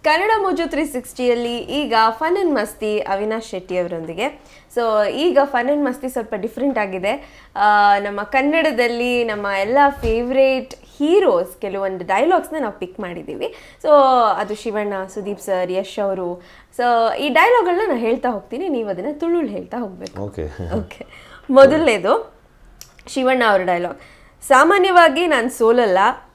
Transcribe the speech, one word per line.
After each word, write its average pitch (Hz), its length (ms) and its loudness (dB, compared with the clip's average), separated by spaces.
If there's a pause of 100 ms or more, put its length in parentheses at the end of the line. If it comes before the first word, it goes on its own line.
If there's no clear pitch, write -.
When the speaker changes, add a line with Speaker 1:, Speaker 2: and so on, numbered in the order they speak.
Speaker 1:
ಕನ್ನಡ 339 260 2 (120)
ಮೋಜು 339 280 -2
ತ್ರೀ 311 140 -2
ಸಿಕ್ಸ್ಟಿಯಲ್ಲಿ 240 720 -2
ಈಗ 254 380 -4 (160)
ಫನ್ 320 260 -2
ಅಂಡ್ 359 180 0
ಮಸ್ತಿ 214 440 -4
ಅವಿನಾಶ್ 214 460 -4
ಶೆಟ್ಟಿ 185 340 -8
ಅವರೊಂದಿಗೆ. 175 760 -8 (220)
So, 220 340 0
ಈಗ 294 340 0
ಫನ್ 269 260 -2
ಅಂಡ್ 294 140 0
ಮಸ್ತಿ 262 240 -6
ಸ್ವಲ್ಪ 226 280 -6
ಡಿಫ್ರೆಂಟ್ 233 420 -4
ಆಗಿದೆ. 196 640 -6 (140)
ಆ, 202 420 4
ನಮ್ಮ 202 240 -6
ಕನ್ನಡದಲ್ಲಿ 247 1000 0
ನಮ್ಮ 208 220 -4 (140)
ಎಲ್ಲ 226 180 0 (220)
ಫೇವರೇಟ್ 254 760 0 (220)
ಹೀರೋಸ್ 285 640 2
ಕೆಲವೊಂದು 190 460 -6
ಡೈಲಾಗ್ಸ್‌ನ 302 540 0
ನಾವು 220 180 -6
ಪಿಕ್ 185 220 -12
ಮಾಡಿದ್ದೀವಿ. 170 540 -10 (280)
So, - 60 -2 (480)
ಅದು 208 180 -6
ಶಿವಣ್ಣ, 208 380 -6 (220)
ಸುದೀಪ್ 202 260 -8
ಸರ್, 185 300 -2
ಯಶ್ 190 340 -4
ಅವರು. 185 380 -6 (360)
So, 233 400 0
ಈ 285 100 -2
ಡೈಲಾಗ್‌ಗಳನ್ನ 359 600 2
ನಾನು 262 120 -2
ಹೇಳ್ತಾ 240 280 -2
ಹೋಗ್ತೀನಿ, 240 400 -8
ನೀವು 233 200 -4
ಅದನ್ನ 190 240 -6
ತುಳುಳ್ 330 360 -2
ಹೇಳ್ತಾ 202 300 -10
ಹೋಗ್ಬೇಕು. 185 420 -12
Speaker 2:
ಓಕೆ. 98 240 -8 (340)
Speaker 1:
ಓಕೆ. - 280 -12 (440)
ಮೊದಲನೇದು 269 840 4 (720)
ಶಿವಣ್ಣ 254 400 0
ಅವ್ರ 196 140 2
ಡೈಲಾಗ್. 175 360 -4 (500)
ಸಾಮಾನ್ಯವಾಗಿ 339 800 4
ನಾನ್ 254 240 0
ಸೋಲಲ್ಲ. 226 480 2 (360)